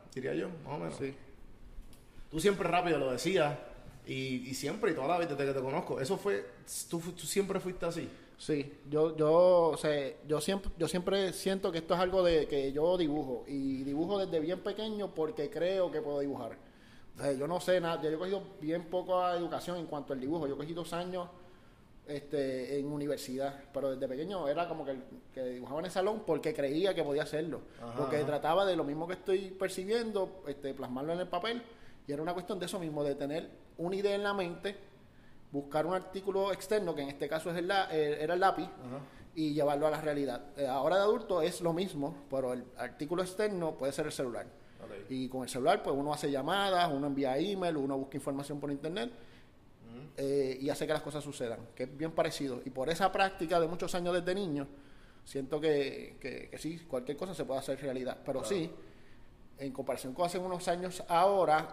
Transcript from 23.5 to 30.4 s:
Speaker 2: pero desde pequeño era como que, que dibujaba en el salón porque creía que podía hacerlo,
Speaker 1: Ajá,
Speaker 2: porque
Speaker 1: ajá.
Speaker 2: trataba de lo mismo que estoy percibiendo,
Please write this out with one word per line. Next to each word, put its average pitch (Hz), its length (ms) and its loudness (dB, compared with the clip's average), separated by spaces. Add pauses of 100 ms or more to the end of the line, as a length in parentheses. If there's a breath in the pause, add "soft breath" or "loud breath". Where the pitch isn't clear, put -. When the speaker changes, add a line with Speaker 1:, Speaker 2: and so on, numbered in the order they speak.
Speaker 2:
pero 135 180 0
desde 131 160 -2
pequeño 160 400 -4
era 160 200 2
como 160 180 -6
que, 135 100 -2 (380)
que 131 100 -6
dibujaba 127 360 -4
en 170 60 -4
el 180 60 -6
salón 208 360 2
porque 151 260 2
creía 151 400 2
que 165 100 2
podía 147 200 2
hacerlo, 151 380 -2 (200)
Speaker 1:
Ajá, 117 160 -8
Speaker 2:
porque 135 200 2
Speaker 1:
ajá. 120 100 2
Speaker 2:
trataba 151 380 4
de 185 100 4
lo 160 80 2
mismo 147 240 -4
que 180 60 -2
estoy 190 380 0
percibiendo, 196 960 -2